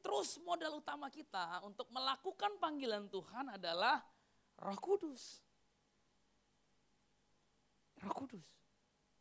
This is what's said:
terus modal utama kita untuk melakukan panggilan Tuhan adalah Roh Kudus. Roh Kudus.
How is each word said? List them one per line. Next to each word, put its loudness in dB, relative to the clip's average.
terus 2
modal 0
utama -6
kita -4
untuk -8
melakukan 0
panggilan 2
Tuhan -4
adalah 6
Roh -4
Kudus. 0
Roh -4
Kudus. -8